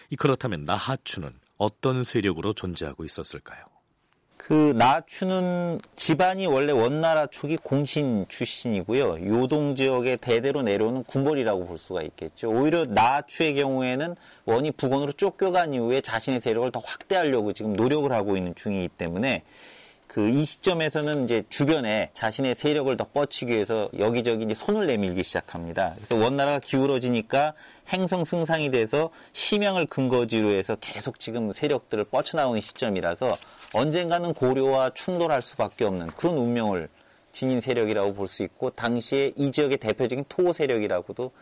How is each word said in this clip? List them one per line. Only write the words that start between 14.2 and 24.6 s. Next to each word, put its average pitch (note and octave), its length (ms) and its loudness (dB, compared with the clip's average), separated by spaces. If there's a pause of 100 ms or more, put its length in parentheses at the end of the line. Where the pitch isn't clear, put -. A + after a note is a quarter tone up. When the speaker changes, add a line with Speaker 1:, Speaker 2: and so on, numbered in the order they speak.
Speaker 2:
원이 C3 280 0
북원으로 C#3 400 0
쫓겨간 F3+ 640 0
이후에 B2 260 0
자신의 A#2+ 400 -4
세력을 A#2 300 0
더 A#2+ 80 -6
확대하려고 C3 720 0
지금 G#2+ 200 -4
노력을 C3+ 400 2
하고 G#2 240 0
있는 F2+ 180 -4
중이기 G2 340 -4
때문에 F#2 540 -4 (640)
그 G#2+ 240 0
이 D3 160 2
시점에서는 D3+ 800 0
이제 A2+ 260 2
주변에 A#2+ 640 0
자신의 B2 400 -2
세력을 C#3+ 420 0
더 G#2+ 80 -2
뻗치기 C#3 480 -2
위해서 A2 460 0
여기저기 A2+ 460 2
이제 G#2+ 100 -2
손을 G#3 320 0